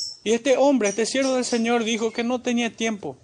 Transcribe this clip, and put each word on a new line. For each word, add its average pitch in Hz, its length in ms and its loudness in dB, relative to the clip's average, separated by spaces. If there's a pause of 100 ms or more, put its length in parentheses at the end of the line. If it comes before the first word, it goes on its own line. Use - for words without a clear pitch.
(240)
Y 208 80 0
este 233 260 2
hombre, 262 320 4
este 220 160 -2
siervo 262 300 0
del 247 100 0
Señor, 233 380 0
dijo 226 280 -2
que 233 120 -4
no 240 180 -2
tenía 240 340 -2
tiempo, 196 480 -4